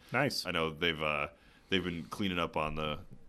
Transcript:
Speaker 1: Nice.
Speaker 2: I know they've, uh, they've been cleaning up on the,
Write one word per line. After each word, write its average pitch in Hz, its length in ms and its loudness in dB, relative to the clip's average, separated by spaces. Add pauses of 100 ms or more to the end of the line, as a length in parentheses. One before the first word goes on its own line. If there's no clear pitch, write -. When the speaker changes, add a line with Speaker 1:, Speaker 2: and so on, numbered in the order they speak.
(140)
Speaker 1:
Nice. 131 320 0
Speaker 2:
I 90 60 -2
know 82 200 2
they've, 78 300 2
uh, 76 260 2 (420)
they've 92 140 4
been 85 220 -2
cleaning 92 320 0
up 82 200 0
on 76 180 0
the, 78 240 -2 (300)